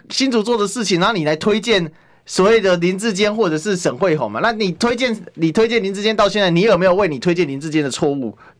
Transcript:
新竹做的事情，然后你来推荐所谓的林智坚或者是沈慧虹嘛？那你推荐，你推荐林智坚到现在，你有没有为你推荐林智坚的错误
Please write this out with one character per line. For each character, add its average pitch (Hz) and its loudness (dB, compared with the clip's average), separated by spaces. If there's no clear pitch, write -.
新 269 0
竹 233 2
做 226 0
的 202 0
事 214 -4
情， 180 0
然 190 2
后 233 -2
你 165 -2
来 156 2
推 208 0
荐 190 0
所 185 2
谓 226 6
的 185 2
林 180 0
智 220 -2
坚 208 0
或 220 0
者 156 -2
是 185 -2
沈 147 -2
慧 160 2
虹 117 -2
嘛？ 113 -6
那 226 0
你 214 -2
推 240 -2
荐， 233 -2
你 160 0
推 220 2
荐 226 0
林 196 -4
智 202 -8
坚 220 0
到 214 2
现 208 -2
在， 180 2
你 170 2
有 208 4
没 175 2
有 180 4
为 196 2
你 139 -6
推 170 0
荐 170 0
林 139 -8
智 156 -10
坚 151 0
的 139 -2
错 147 -2
误 127 -6